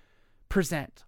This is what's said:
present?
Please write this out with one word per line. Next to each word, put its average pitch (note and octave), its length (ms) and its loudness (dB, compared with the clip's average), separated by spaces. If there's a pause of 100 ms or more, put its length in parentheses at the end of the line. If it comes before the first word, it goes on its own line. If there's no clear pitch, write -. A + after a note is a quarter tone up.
(480)
present? - 600 -2